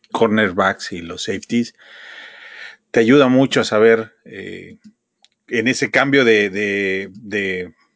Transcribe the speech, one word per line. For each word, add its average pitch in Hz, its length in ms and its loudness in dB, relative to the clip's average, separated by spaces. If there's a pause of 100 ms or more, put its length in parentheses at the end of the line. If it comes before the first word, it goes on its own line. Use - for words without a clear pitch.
(120)
cornerbacks 98 800 -2
y 87 100 -12
los 85 220 -14
safeties. 113 520 -6 (1160)
Te - 80 2
ayuda 127 300 4
mucho 131 320 2
a - 20 -2
saber, 110 600 2
eh, 95 540 -16 (680)
en 117 220 -2
ese 123 220 -2
cambio 139 340 2
de, 104 240 4
de, 98 640 -4
de 98 600 -8 (220)